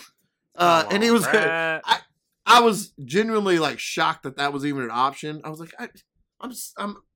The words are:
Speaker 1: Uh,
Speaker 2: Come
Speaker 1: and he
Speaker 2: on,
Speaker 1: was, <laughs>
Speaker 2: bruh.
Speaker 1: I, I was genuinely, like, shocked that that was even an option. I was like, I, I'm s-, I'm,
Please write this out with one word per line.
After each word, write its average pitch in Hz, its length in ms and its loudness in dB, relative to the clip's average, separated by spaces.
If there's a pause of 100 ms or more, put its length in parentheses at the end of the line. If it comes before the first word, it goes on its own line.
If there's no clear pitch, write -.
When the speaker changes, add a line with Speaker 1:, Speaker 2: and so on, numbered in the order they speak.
(560)
Speaker 1:
Uh, 170 280 4
Speaker 2:
Come - 100 -6
Speaker 1:
and 202 100 0
he 233 60 2
Speaker 2:
on, 233 60 4
Speaker 1:
was, 214 80 2
<laughs> 135 40 -2
Speaker 2:
bruh. 160 560 0
Speaker 1:
I, 220 160 0 (460)
I 233 160 8
was 214 320 0 (100)
genuinely, 196 540 0
like, 143 220 -2
shocked - 440 -2
that 135 140 -12
that 143 160 -2
was 143 140 -4
even 139 160 -4
an 113 80 -8
option. 139 520 -4
I 156 60 -12
was 156 100 -14
like, 165 200 -18
I, 240 100 -14 (520)
I'm 254 100 -14
s-, - 260 -14
I'm, 202 180 -8 (200)